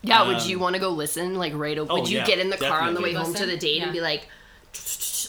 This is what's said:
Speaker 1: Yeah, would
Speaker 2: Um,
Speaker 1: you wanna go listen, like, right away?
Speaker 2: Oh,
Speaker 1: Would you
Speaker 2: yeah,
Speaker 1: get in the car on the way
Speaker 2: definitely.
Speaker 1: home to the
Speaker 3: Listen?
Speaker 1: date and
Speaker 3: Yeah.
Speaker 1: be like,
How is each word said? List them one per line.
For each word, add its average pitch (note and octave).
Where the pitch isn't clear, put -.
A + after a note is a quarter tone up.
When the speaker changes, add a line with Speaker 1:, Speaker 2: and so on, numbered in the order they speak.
Speaker 1:
Yeah, A3
would F#3+
Speaker 2:
Um, -
Speaker 1:
you F#3
wanna F3+
go F#3
listen, E3+
like, E3+
right D3+
away? D3+
Speaker 2:
Oh, F3
Speaker 1:
Would E3+
you -
Speaker 2:
yeah, -
Speaker 1:
get F#3+
in F#3
the F#3+
car D3
on E3+
the F3+
way F3
Speaker 2:
definitely. F3+
Speaker 1:
home E3+
to G3
the F3+
Speaker 3:
Listen? E3
Speaker 1:
date D#3+
and E3
Speaker 3:
Yeah. D#3
Speaker 1:
be E3+
like, D3+